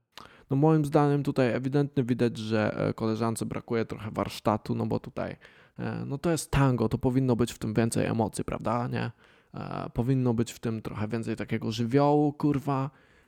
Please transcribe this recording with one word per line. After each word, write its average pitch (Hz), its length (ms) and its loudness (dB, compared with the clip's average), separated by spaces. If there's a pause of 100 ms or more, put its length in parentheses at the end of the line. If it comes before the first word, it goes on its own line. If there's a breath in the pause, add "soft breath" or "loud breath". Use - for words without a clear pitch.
(500 loud breath)
No 135 60 2
moim 156 280 6
zdaniem 143 380 4
tutaj 135 320 2
ewidentnie 135 500 0
widać, 117 320 2
że, 110 400 0
e, 104 180 0
koleżance 113 520 -2
brakuje 113 380 -2
trochę 107 260 -10
warsztatu, 107 640 -2
no 113 120 -2
bo 110 140 -2
tutaj, - 360 -8 (420 loud breath)
e, 113 280 -6
no 135 120 -6
to 175 120 0
jest 160 200 -2
tango, 123 380 4
to 120 100 -2
powinno 127 380 2
być 117 160 0
w - 60 -14
tym 110 160 -4
więcej 113 320 2
emocji, 110 380 -2
prawda, 120 440 -4
nie? 117 220 -4 (440 soft breath)
E, 92 400 -8
powinno 127 400 0
być 113 180 0
w - 60 -18
tym 113 240 -4
trochę 107 260 -6
więcej 113 280 -4
takiego 113 360 -4
żywiołu, 143 600 4
kurwa. 139 580 0 (380 soft breath)